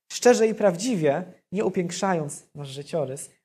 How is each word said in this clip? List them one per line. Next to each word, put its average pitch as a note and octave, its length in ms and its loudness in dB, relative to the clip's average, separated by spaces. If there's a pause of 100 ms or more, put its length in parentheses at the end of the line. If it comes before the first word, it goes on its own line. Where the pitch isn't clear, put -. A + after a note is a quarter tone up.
(120)
szczerze A3+ 340 6
i A3 80 0
prawdziwie, F3+ 880 0 (100)
nie G#3 120 -2
upiększając F3+ 920 -4
nasz C#3+ 140 -12
życiorys, C#3+ 640 -8 (140)